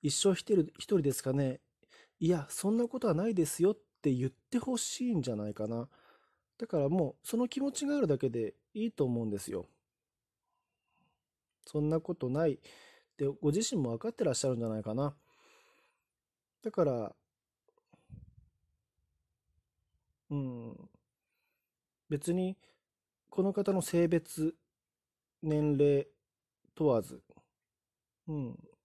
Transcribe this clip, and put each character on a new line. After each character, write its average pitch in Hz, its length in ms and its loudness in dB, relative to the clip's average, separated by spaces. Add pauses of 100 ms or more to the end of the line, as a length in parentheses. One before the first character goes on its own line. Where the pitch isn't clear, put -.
「一 143 120 0
生 196 180 4
一 190 220 0
人、 180 80 6 (160)
一 - 20 -14
人 - 220 2
で 135 100 2
す - 100 -4
か 131 120 -2
ね？」 135 260 0 (580)
「い 160 100 0
や、 165 220 0
そ - 200 -2
ん 226 60 2
な 240 120 2
こ 262 100 -6
と 240 100 -2
は 170 60 4
な 185 140 0
い 226 60 0
で 170 120 2
す - 160 -2
よ」 196 100 4
っ - 60 -4 (240)
て 143 100 2
言 127 160 0
っ - 20 -2
て - 280 -6
ほ 254 180 -2
し - 320 -4
い 233 60 0
ん 156 80 0
じ 123 80 -2
ゃ 110 60 -2
な 104 120 -4
い 104 60 -6
か 107 140 -4
な。 117 200 -6 (720)
だ 226 80 -8
か 175 120 0
ら 139 100 2
も 165 340 0
う - 40 -16
そ - 100 -4
の 240 120 0
気 269 120 -4
持 277 120 -2
ち 277 140 -4
が 294 100 0
あ 285 40 0
る 247 60 2
だ 143 120 2
け 135 100 0
で 113 260 -4 (200)
い 220 120 -4
い 226 60 -4
と - 120 0
思 120 180 0
う 113 40 -4
ん 107 40 -4
で 101 80 -4
す - 120 -10
よ。 90 180 -6 (2000)
「そ 151 140 -2
ん 147 80 2
な 160 120 2
こ 170 140 -6
と 127 140 -4
な 147 180 0
い」 147 80 0
っ - 40 -14 (580)
て 139 100 -2
ご 139 240 0
自 220 260 0
身 170 60 2
も 120 100 0
分 117 60 -4
か 220 100 -6
っ 233 40 -6
て - 120 -2
ら 147 80 4
っ - 20 2
し - 100 -2
ゃ 139 40 2
る 127 80 0
ん - 20 -4
じ 117 60 -2
ゃ 113 40 -2
な 110 100 -2
い 107 40 -6
か 110 120 -6
な。 139 220 -2 (1500)
だ 220 80 -6
か 185 140 2
ら、 120 300 -2 (3250)
う 147 60 -4
ん。 123 540 -8 (1160)
別 151 240 -2
に、 185 240 -2 (720)
こ - 120 0
の 196 100 2
方 196 200 0
の 185 100 2
性 170 260 2
別、 165 460 0 (880)
年 151 360 2
齢 143 280 6 (680)
問 156 140 2
わ 117 140 4
ず。 64 200 -12 (1040)
う 156 60 -4
ん。 131 240 -6 (260)